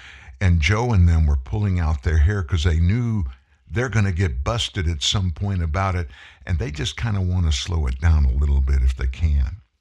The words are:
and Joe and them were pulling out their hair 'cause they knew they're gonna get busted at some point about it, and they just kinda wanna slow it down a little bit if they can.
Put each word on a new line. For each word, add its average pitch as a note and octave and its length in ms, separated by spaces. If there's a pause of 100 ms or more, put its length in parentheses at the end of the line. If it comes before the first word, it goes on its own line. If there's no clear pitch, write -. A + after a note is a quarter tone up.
(400)
and F2 220
Joe G#2+ 320
and F2 160
them E2 160
were D2 100
pulling G2 440
out D#2 240
their D#2+ 160
hair F#2+ 240
'cause D#2 200
they E2 160
knew G#2+ 460 (420)
they're A#2 220
gonna G2+ 220
get E2 320
busted G#2+ 440
at E2 140
some F#2+ 300
point G2 320
about F#2 320
it, F2 140 (360)
and - 140
they B2 100
just C3+ 260
kinda G#2 240
wanna F2+ 320
slow D#2 360
it C2+ 120
down D#2 240
a C2 80
little C#2 300
bit C2 220
if B1+ 120
they B1 120
can. C2+ 540 (200)